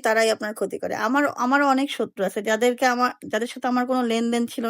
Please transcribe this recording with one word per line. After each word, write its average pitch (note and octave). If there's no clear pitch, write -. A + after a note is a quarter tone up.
তারাই A3
আপনার G#3+
ক্ষতি G3
করে। F3+
আমার, C#4
আমারও C#4
অনেক C4+
শত্রু -
আছে, G#3
যাদেরকে A#3+
আমার, B3
যাদের A3
সাথে B3+
আমার B3
কোনো B3+
লেনদেন A#3
ছিল A#3